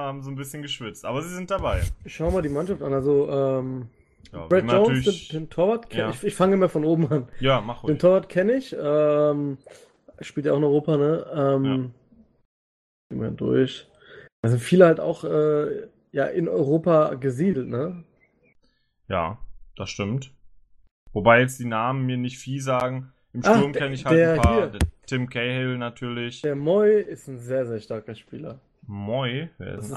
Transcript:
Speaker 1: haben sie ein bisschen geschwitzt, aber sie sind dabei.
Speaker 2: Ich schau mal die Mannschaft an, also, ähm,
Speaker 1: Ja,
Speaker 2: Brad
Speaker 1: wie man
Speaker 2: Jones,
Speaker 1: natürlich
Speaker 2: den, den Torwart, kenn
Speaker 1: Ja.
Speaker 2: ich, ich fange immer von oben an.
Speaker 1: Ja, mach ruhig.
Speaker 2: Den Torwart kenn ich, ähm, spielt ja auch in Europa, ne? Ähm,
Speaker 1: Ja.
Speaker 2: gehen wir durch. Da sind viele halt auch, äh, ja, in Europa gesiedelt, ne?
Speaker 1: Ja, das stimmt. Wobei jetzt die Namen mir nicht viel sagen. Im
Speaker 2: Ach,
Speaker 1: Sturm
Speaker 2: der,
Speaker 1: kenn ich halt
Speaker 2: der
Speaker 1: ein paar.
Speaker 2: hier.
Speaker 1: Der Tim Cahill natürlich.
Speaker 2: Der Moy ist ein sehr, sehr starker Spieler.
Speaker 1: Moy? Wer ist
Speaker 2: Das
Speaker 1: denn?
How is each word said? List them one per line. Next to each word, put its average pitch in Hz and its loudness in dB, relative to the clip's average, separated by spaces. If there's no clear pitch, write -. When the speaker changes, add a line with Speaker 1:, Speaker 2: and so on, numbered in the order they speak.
Speaker 1:
haben 139 -8
sie 135 -14
ein 139 -10
bisschen 139 -10
geschwitzt, 139 -10
aber 127 -4
sie 175 -10
sind 180 -10
dabei. 139 -2
Speaker 2:
Ich - -16
schau 160 -2
mal 180 0
die 147 -4
Mannschaft 151 -4
an, 139 -2
also, 139 2
ähm, 131 -2
Speaker 1:
Ja, 85 -12
Speaker 2:
Brad 180 4
Speaker 1:
wie - -4
man 120 2
Speaker 2:
Jones, 208 6
Speaker 1:
natürlich 135 0
Speaker 2:
den, 156 -8
den 156 -12
Torwart, 220 0
kenn - -4
Speaker 1:
Ja. 110 -2
Speaker 2:
ich, - -10
ich 202 -4
fange 190 4
immer 185 4
von 151 -2
oben 165 2
an. 135 0
Speaker 1:
Ja, 131 4
mach 117 -10
ruhig. 151 0
Speaker 2:
Den 147 -2
Torwart 185 6
kenn 185 0
ich, 262 -2
ähm, 147 2
spielt - -6
ja 147 2
auch 143 4
in 151 2
Europa, 147 4
ne? 151 2
Ähm, 139 2
Speaker 1:
Ja. 135 0
Speaker 2:
gehen 127 -8
wir 110 -4
durch. 127 0
Da 113 2
sind 120 2
viele 180 6
halt 160 6
auch, 156 -4
äh, 151 0
ja, 139 0
in 170 -2
Europa 160 2
gesiedelt, 135 -2
ne? 160 -6
Speaker 1:
Ja, 92 -2
das 95 -10
stimmt. 110 -6
Wobei 117 6
jetzt 127 -2
die 123 -8
Namen 123 -2
mir 127 -2
nicht 123 -6
viel 135 -8
sagen. 131 -4
Im 120 -6
Speaker 2:
Ach, 214 6
Speaker 1:
Sturm 143 2
Speaker 2:
der, - -2
Speaker 1:
kenn 139 -2
ich 131 -8
halt 165 4
Speaker 2:
der 165 6
Speaker 1:
ein 151 2
paar. 117 4
Speaker 2:
hier. 104 2
Speaker 1:
Der 104 -8
Tim 123 -2
Cahill 127 -4
natürlich. 120 -8
Speaker 2:
Der 147 -2
Moy 202 4
ist - -12
ein 135 -12
sehr, 127 -2
sehr 113 -6
starker 110 -10
Spieler. - -16
Speaker 1:
Moy? 120 -6
Wer 95 -12
ist - -
Speaker 2:
Das 104 -12
Speaker 1:
denn? 135 -12